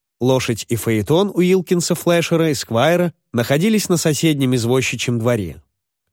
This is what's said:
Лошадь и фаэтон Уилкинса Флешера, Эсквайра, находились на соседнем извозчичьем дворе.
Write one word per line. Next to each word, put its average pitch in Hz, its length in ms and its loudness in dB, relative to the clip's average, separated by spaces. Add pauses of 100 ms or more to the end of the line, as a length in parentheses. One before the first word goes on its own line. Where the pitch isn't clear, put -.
(200)
Лошадь 123 480 0
и 120 80 -2
фаэтон 120 580 0
Уилкинса 180 640 0
Флешера, 165 560 0
Эсквайра, 160 640 0 (180)
находились 160 560 0
на 180 80 2
соседнем 151 600 0
извозчичьем 123 600 -2
дворе. 113 460 -2 (500)